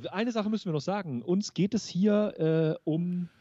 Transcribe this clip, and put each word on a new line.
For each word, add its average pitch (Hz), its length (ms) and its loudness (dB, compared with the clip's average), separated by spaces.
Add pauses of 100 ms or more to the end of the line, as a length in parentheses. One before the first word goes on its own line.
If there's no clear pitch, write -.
(120)
eine 226 200 -2
Sache 214 180 -2
müssen 214 160 -4
wir 170 80 -2
noch 147 80 0
sagen. 180 400 -4
Uns 185 320 0
geht 196 220 0
es - 120 -2
hier, 170 920 2
äh, - 100 -6
um 175 400 -2 (120)